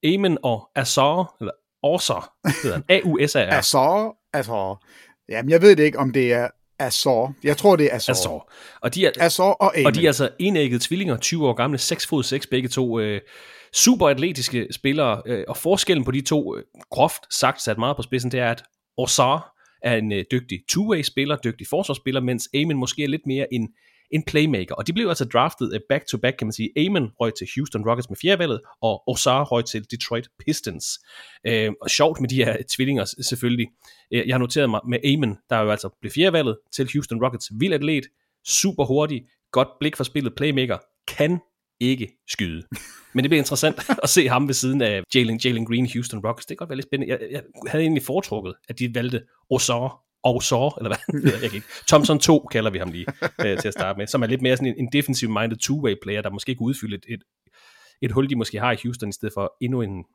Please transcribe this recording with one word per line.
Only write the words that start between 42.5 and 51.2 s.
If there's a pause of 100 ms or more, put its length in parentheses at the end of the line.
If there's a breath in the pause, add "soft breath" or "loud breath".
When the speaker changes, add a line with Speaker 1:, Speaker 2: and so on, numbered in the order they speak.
Speaker 1:
Men
det
bliver
interessant (140)
<laughs>
at
se
ham
ved
siden
af (120)
Jalen,
Jalen
Green,
Houston
Rockets.
Det
kan
godt
være
lidt
spændende.
Jeg,
jeg (240)
havde
egentlig
foretrukket, (140)
at
de
valgte (280)
Osar (240)
og
så,
eller
hvad? (100)
<laughs>